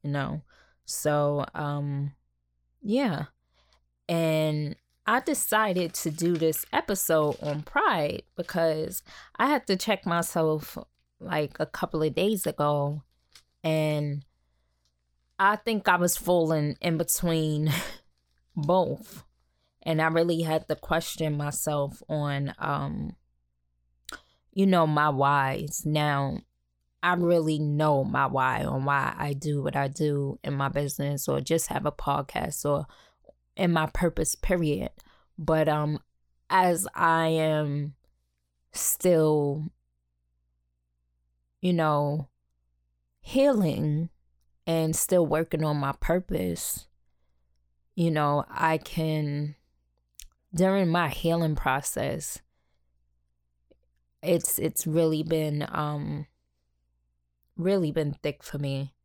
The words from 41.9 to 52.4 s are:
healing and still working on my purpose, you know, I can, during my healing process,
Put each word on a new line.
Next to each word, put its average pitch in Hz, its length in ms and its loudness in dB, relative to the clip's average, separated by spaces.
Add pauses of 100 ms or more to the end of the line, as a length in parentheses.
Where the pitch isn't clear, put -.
healing 170 880 2 (560)
and 160 300 0
still 175 320 2
working 156 360 0
on 151 140 0
my 139 220 -2
purpose, - 880 -4 (1080)
you 170 140 2
know, 147 400 2
I 160 300 0
can, 151 720 -2 (1000)
during 190 360 2
my 165 220 2
healing 165 460 0
process, - 840 -4 (1800)